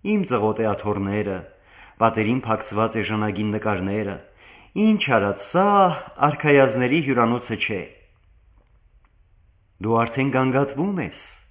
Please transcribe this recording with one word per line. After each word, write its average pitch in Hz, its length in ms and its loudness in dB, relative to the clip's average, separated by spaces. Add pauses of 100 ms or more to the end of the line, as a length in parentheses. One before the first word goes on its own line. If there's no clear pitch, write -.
Իմ 202 200 0
ծղոտեաթոռները, 104 1120 -2 (560)
պատերին 113 480 0
փակցված 110 560 -2
էժանագին 107 560 -2
նկարները։ 101 640 -4 (560)
Ինչ 214 340 2
արած, 101 380 0
սա 190 240 2 (520)
արքայազների 139 840 4
հյուրանոցը 117 560 0
չէ։ 98 240 -6 (2000)
Դու 110 140 0
արդեն 117 360 0
գանգատվում 135 680 0
ես, 98 240 -10 (280)